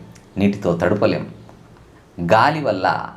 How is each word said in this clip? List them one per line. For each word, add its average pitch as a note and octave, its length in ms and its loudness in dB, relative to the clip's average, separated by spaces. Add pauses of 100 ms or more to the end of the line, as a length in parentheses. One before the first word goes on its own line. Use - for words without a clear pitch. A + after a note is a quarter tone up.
(360)
నీటితో G2 400 0
తడపలేం, F2+ 580 -2 (1000)
గాలి C#3 280 4
వల్ల F#2+ 560 -2